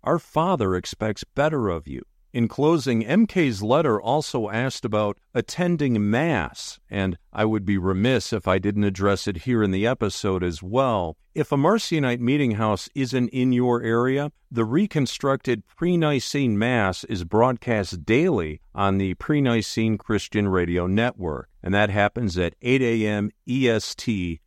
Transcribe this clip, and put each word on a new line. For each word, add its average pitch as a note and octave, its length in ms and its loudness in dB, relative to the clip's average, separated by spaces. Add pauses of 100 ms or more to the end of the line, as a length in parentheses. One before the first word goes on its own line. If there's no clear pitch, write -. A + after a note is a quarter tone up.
Our D#3+ 160 0
Father D3+ 560 0
expects G#2+ 500 -6 (100)
better C#3 320 0
of E2 200 -4
you. C2 160 -10 (300)
In A#2 140 0
closing, C3+ 580 2
M G3 220 4
K's C3 340 0
letter A#2+ 400 2
also B2 480 -2
asked A#2+ 360 -4
about G#2 340 0 (140)
attending C3 760 0
Mass, A#2+ 720 -2 (100)
and F#2+ 280 -2 (160)
I G#2+ 100 -2
would A2 220 0
be G2+ 120 2
remiss F#2+ 540 0
if G#2 160 -4
I F#2+ 100 4
didn't G2+ 280 0
address G2 420 0
it F2+ 120 -4
here A#2+ 220 0
in G2+ 100 2
the F#2+ 140 0
episode G2+ 560 -2
as F2 220 -4
well. G#2 540 0 (180)
If D3+ 160 -2
a C#3+ 60 2
Marcionite C#3+ 640 0
meeting C3 300 2
house G#2+ 440 -2
isn't B2+ 320 -2
in B2+ 240 0
your A#2+ 320 2
area, B2+ 480 0 (180)
the A#2 140 0
reconstructed C3+ 1040 -2
pre-Nicene D3 920 0
Mass A2 460 0
is F2 220 -6
broadcast G#2+ 800 0
daily A2+ 560 2 (120)
on G2 240 0
the F#2+ 180 0
Pre-Nicene A#2 840 0
Christian G#2 500 -2
Radio F2 400 0
Network, F#2+ 600 -2 (120)
and F2+ 120 -4
that G#2 160 4
happens G2+ 480 0
at F2 240 -2
eight B2+ 200 2
A A#2 240 0
M G#2 260 -2 (140)
E B2+ 220 0
S A2+ 260 0
T F2+ 540 -4